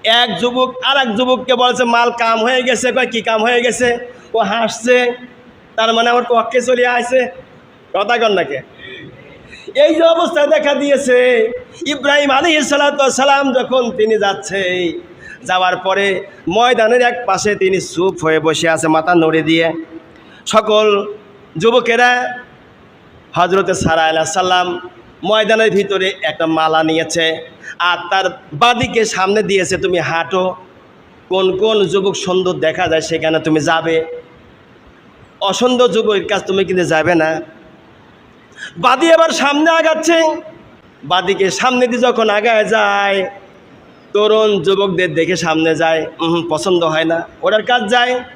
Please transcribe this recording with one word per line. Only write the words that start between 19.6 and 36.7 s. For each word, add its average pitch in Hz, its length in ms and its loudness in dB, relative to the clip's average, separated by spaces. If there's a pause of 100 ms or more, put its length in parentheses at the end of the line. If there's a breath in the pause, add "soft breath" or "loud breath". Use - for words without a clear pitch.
সকল 214 680 0 (440)
যুবকেরা, 233 760 2 (1000)
হযরতে 180 400 0
সারা 165 320 0
আলাইহিস 160 280 0
সালাম 180 560 -2 (340)
ময়দানের 220 480 2
ভিতরে 190 500 -2
একটা 160 240 -4
মালা 160 380 0
নিয়েছে, 160 540 -2 (420 loud breath)
আর 175 180 2 (140)
তার 190 280 -2 (140)
বাদিকে 240 520 0
সামনে 190 380 0
দিয়েছে, 185 340 0
"তুমি 180 220 -2
হাঁটো, 165 560 -2 (760)
কোন 185 280 0
কোন 214 280 2
যুবক 190 300 -2
সুন্দর 185 380 -2
দেখা 160 340 -2
যায় 160 140 0
সেখানে 160 380 -2
তুমি 156 200 0
যাবে, 160 460 0 (1400)
অসুন্দর 240 460 2
যুবকের 202 400 0
কাছে 190 180 -2
তুমি 196 200 0
কিন্তু 180 180 0